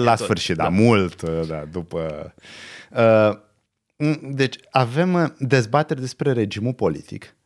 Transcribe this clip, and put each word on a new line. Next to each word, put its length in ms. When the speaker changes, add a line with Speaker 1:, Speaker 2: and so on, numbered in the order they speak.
Speaker 1:
la 120
Speaker 2:
tot. 80
Speaker 1:
sfârșit, 320
da, 80
Speaker 2:
Da. 60
Speaker 1:
mult, 520
ă, 260
da, 240
după, 640
ă, 440
deci 240
avem, 440
ă, 240
dezbateri 600
despre 320
regimul 420
politic 600